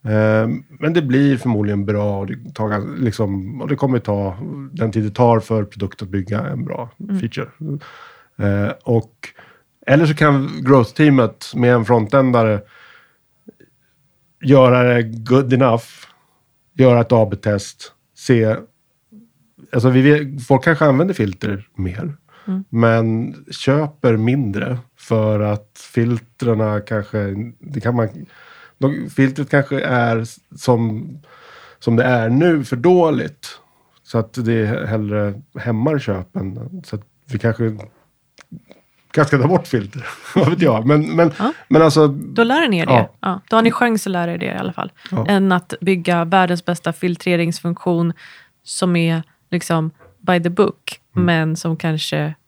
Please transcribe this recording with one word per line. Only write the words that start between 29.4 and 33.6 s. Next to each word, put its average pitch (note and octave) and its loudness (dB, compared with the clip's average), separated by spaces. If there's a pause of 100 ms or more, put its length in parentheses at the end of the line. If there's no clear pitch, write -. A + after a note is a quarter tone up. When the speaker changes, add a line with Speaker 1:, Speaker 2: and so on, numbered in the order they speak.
Speaker 1:
kanske C#3 0
är A#2 0 (340)
som, A#2 -2 (680)
som A#2 0
det A#2+ 2
är A#2+ 0
nu D3+ 2
för C3 -6
dåligt, D#3 0 (440)